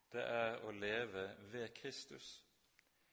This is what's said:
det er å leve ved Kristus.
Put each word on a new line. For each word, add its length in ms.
det 100
er 400
å 80
leve 540
ved 240
Kristus. 680